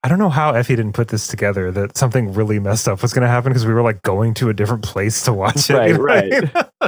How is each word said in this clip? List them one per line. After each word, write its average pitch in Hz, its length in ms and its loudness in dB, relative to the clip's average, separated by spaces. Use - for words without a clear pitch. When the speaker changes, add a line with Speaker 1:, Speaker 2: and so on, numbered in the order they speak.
Speaker 1:
I 127 40 -2
don't 175 120 2
know 208 100 2
how 147 240 2
Effie 123 220 2
didn't 107 180 -2
put 117 160 0
this 110 180 -4
together 98 440 -2
that 101 260 -4
something 120 360 0
really 107 260 0
messed 101 280 -2
up 98 140 -2
was 120 100 0
gonna 123 160 2
happen 123 240 0
'cause 120 140 0
we 113 80 2
were, 117 80 2
like, 110 220 0
going 107 320 0
to 120 140 0
a 107 40 0
different 104 300 -2
place 104 400 -4
to 120 100 0
watch 107 360 -2
it, 143 60 4
Speaker 2:
Right, 117 140 4
Speaker 1:
you 110 80 4
know 127 60 0
what 143 80 2
I - 40 4
Speaker 2:
right. - 160 2
Speaker 1:
mean? 208 200 0